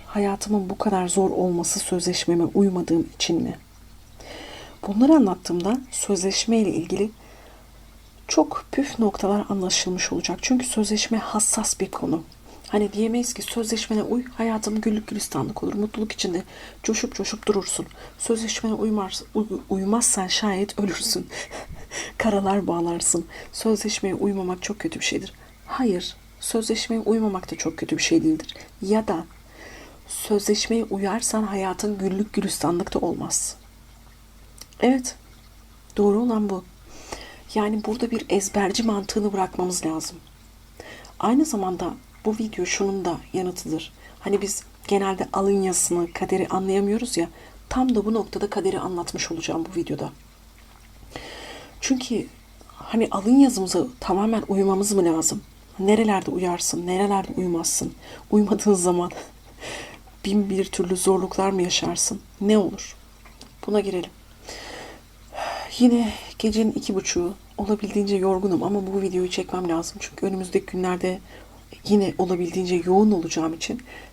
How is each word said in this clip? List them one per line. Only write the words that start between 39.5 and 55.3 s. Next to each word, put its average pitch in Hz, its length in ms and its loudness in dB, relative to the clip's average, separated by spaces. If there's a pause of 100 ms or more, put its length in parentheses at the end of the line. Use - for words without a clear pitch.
lazım. 160 320 -4 (1040)
Aynı 269 260 4
zamanda 185 480 -2 (320)
bu 214 140 0
video 214 260 -4
şunun 196 400 -2
da 165 120 -2 (160)
yanıtıdır. 180 580 -4 (280)
Hani 202 220 0
biz 196 220 -4 (240)
genelde 196 460 0
alın 196 280 4
yazısını, 175 520 0
kaderi 190 340 0
anlayamıyoruz 190 680 0
ya, 165 120 0 (400)
tam 254 260 4
da 247 100 2
bu 220 80 2
noktada 208 360 -2
kaderi 190 300 0
anlatmış 175 520 -4
olacağım 165 400 -4
bu 170 80 -2
videoda. 147 320 -4 (1700)
Çünkü 247 460 0 (400)
hani - 440 0
alın 208 260 4
yazımıza 214 500 6 (120)
tamamen 208 480 2
uymamız 196 440 4
mı 196 140 6
lazım? 160 360 2 (380)